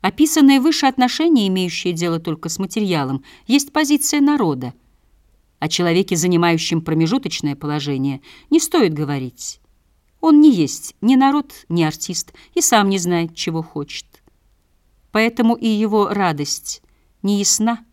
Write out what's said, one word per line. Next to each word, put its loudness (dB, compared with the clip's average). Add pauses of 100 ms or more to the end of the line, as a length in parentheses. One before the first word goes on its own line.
Описанное 4
выше 0
отношение, 2
имеющее -2
дело -2
только -8
с -10
материалом, -4 (240)
есть 0
позиция 0
народа. 0 (880)
О -4
человеке, 0
занимающем 0
промежуточное -2
положение, -6 (300)
не 4
стоит 0
говорить. -8 (600)
Он 6
не 8
есть -2
ни 4
народ, 0
ни 2
артист, -6 (220)
и 0
сам 2
не 0
знает, -2
чего -6
хочет. -12 (1040)
Поэтому 0
и -4
его 0
радость -6 (400)
неясна -2